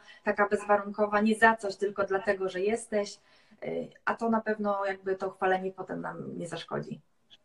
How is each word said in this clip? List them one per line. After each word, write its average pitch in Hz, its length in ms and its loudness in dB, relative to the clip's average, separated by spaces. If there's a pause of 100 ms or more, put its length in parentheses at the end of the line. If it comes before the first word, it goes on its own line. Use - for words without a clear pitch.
(240)
taka 208 240 2
bezwarunkowa, 208 720 2
nie 214 140 6
za 226 200 8
coś, 196 200 -6
tylko 202 280 -2
dlatego, 190 460 0
że 180 120 -4
jesteś, 208 560 -2 (460)
y, - 240 -6 (180)
a 220 100 0
to 226 140 -2
na 220 120 2
pewno 208 440 -2
jakby 190 300 -2
to 190 140 -4
chwalenie 185 420 0
potem 185 300 -10
nam 170 360 -10
nie 175 100 -8
zaszkodzi. - 520 -8 (460)